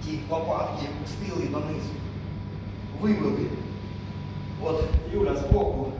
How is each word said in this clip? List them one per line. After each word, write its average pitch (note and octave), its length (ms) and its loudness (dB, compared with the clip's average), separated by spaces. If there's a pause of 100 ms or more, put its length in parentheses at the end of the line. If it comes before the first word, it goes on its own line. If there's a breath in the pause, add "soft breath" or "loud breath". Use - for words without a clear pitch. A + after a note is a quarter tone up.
ті D3+ 140 0 (100)
лопатки, D#3+ 560 0 (160)
пустили - 460 -2
донизу, D4+ 480 -2 (1040)
вивели. - 460 4 (1160)
От A#4 200 2 (300)
Юля - 220 4
збоку - 640 4